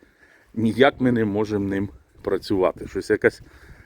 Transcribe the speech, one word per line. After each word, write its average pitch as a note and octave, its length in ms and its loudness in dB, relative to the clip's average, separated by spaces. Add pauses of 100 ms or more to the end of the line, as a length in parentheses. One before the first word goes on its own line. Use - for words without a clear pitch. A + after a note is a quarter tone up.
(540)
ніяк A2+ 480 2
ми B2+ 100 2
не A2+ 140 0
можемо G2+ 440 -2
ним G2 200 -4 (320)
працювати. F#2 680 -2
Щось - 220 -6
якась G#2+ 320 2 (440)